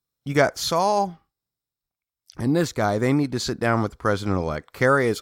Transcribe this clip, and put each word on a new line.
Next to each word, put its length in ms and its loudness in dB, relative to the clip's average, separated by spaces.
you 80 -6
got 240 2
Saul 600 -2
and 180 0
this 160 0
guy, 260 -2
they 140 2
need 220 0
to 60 -2
sit 200 -6
down 220 2
with 100 -2
the 60 -20
president-elect. 760 -2
Kerry 360 2
is 140 -2